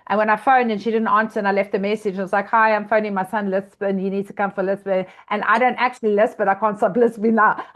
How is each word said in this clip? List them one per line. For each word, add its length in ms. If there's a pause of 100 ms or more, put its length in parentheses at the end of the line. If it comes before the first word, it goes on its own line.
And 120
when 100
I 80
phoned 340
and 100
she 100
didn't 180
answer 300
and 100
I 40
left 220
a 40
message, 400
I 40
was 100
like, 160
Hi, 260
I'm 120
phoning, 280
my 100
son 260
lisp 300
and 180
he 120
needs 180
to 60
come 180
for 100
lisp. 240
And 580
I 140
don't 180
actually 380
lisp, 220
but 120
I 60
can't 220
stop 180
lisping 400
now. 300 (120)